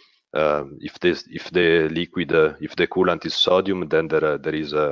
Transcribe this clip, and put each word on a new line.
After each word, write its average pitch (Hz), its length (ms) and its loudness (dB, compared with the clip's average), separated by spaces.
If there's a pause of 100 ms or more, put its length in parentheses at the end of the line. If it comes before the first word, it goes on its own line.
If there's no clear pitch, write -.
(340)
Um, 73 480 0
if - 180 -12
this, - 300 0
if - 220 -12
the 82 380 4
liquid, 82 440 -4
uh, 78 260 4
if - 160 -10
the 85 120 0
coolant 90 380 0
is 80 100 -6
sodium, 98 520 2
then 80 200 0
there, 78 180 0
uh, 76 120 0
there 76 180 -6
is 76 180 -6
a, 76 180 0